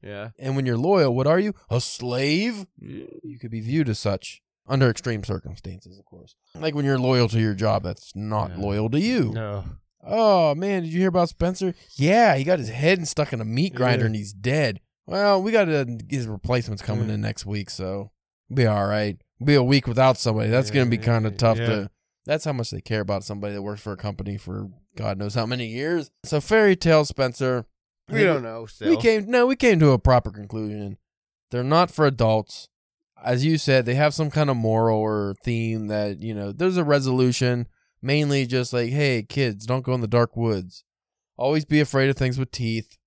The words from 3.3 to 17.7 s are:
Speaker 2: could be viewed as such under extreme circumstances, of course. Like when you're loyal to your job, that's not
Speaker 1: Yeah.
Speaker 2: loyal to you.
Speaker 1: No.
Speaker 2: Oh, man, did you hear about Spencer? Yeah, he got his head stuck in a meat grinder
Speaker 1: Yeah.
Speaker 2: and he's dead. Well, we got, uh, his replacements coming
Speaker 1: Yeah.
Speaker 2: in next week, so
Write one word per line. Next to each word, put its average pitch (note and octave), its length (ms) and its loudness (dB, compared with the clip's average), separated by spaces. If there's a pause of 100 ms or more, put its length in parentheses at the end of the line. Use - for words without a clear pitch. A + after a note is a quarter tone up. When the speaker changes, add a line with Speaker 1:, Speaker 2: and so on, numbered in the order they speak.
Speaker 2:
could A#2 100 -12
be A2+ 100 -8
viewed C3+ 280 0
as G#2+ 100 -2
such - 440 -6 (260)
under C3+ 200 4
extreme A2 360 -4
circumstances, F#2 760 -10
of G2 60 -20
course. - 320 -20 (180)
Like D#3+ 220 -4
when D3 80 0
you're C#3 160 2
loyal B2 300 4
to A2+ 100 0
your G#2+ 140 2
job, G#2 280 0
that's - 320 -10
not G#2 360 -4
Speaker 1:
Yeah. F2+ 80 -12
Speaker 2:
loyal G2+ 320 -2
to C#3 100 0
you. G#3 320 0
Speaker 1:
No. G#2 320 -6 (420)
Speaker 2:
Oh, G3 480 4
man, F#3+ 300 -2
did D#3+ 80 -8
you E3+ 80 0
hear F#3+ 80 4
about F3 200 2
Spencer? F3+ 460 -2 (220)
Yeah, F#3 400 4
he C3+ 80 -2
got E3+ 160 2
his A2+ 80 -8
head D#3 400 0
stuck - 240 -2
in A#2+ 80 -4
a A2 40 -4
meat B2+ 300 -2
grinder B2 300 2
Speaker 1:
Yeah. - 20 2
Speaker 2:
and A2 100 0
he's G#2 160 -8
dead. A#2 480 -2 (260)
Well, G3 360 2
we G#3 100 -2
got, G#3 160 4
uh, D3 160 0 (240)
his C3 200 -4
replacements A2 540 -2
coming G#2+ 260 -2
Speaker 1:
Yeah. G#2+ 60 -2
Speaker 2:
in G#2 80 -4
next G#2+ 220 -6
week, G2+ 240 -6
so G2 440 -8 (400)